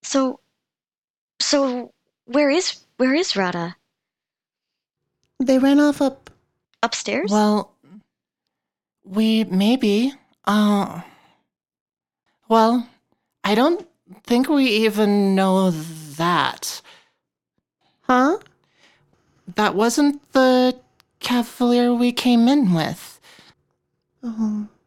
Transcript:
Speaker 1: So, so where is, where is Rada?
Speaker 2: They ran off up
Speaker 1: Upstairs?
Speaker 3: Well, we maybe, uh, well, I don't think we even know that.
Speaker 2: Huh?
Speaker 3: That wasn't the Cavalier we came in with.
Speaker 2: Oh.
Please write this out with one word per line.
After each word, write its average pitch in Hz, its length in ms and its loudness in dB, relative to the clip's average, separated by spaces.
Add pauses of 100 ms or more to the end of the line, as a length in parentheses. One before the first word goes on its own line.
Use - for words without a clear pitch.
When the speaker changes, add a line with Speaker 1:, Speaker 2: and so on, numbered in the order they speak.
Speaker 1:
So, 269 360 -4 (1000)
so 254 520 -2 (340)
where 277 240 0
is, 339 280 -2 (200)
where 262 160 0
is 339 220 -2
Rada? 180 400 -6 (1600)
Speaker 2:
They 262 200 2
ran 277 200 4
off 294 220 2
up 269 280 -4 (520)
Speaker 1:
Upstairs? 233 500 -4
Speaker 3:
Well, 208 420 0 (1300)
we 220 400 0
maybe, 214 680 0 (320)
uh, 202 560 0 (1500)
well, 226 380 2 (560)
I 202 120 0
don't 320 320 0 (380)
think 247 240 0
we 285 160 2
even 208 720 0
know 190 360 2
that. 160 1120 -6 (1200)
Speaker 2:
Huh? 269 360 0 (1160)
Speaker 3:
That 202 200 0
wasn't 285 460 0 (120)
the 254 440 2 (440)
Cavalier 240 720 0
we 240 180 0
came 240 380 2
in 269 240 2
with. - 460 -6 (1040)
Speaker 2:
Oh. 220 440 -6 (200)